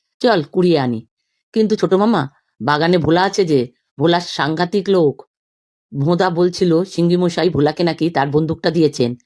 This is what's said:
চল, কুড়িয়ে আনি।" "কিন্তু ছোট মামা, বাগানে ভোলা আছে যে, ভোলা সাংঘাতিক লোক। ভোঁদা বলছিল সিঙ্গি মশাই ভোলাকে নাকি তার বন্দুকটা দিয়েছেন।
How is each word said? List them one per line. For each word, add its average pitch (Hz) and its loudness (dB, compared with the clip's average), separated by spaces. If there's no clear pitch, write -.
চল, 214 2
কুড়িয়ে 175 0
আনি।" 120 -2
"কিন্তু 214 0
ছোট - 0
মামা, 196 0
বাগানে 151 2
ভোলা 165 2
আছে 196 0
যে, 135 0
ভোলা 170 2
সাংঘাতিক 175 -4
লোক। 170 0
ভোঁদা 175 0
বলছিল 175 0
সিঙ্গি 175 0
মশাই 175 0
ভোলাকে 151 0
নাকি 160 -2
তার 143 -2
বন্দুকটা 156 -2
দিয়েছেন। 139 0